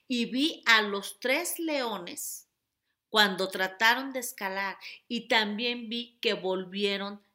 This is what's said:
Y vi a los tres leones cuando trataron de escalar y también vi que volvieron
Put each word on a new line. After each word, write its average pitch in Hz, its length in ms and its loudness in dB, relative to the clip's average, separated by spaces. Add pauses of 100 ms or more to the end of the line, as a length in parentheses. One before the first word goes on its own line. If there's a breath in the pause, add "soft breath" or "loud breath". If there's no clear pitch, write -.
Y 240 180 0
vi 262 400 -2
a 226 160 6
los 202 380 -6
tres 311 400 -2
leones 233 880 -6 (640)
cuando 190 400 4
trataron 226 640 2
de 262 60 -6
escalar 196 580 -6 (300 loud breath)
y 233 200 -6
también 226 600 0
vi 240 320 -8
que 214 120 2
volvieron 196 880 -2 (140)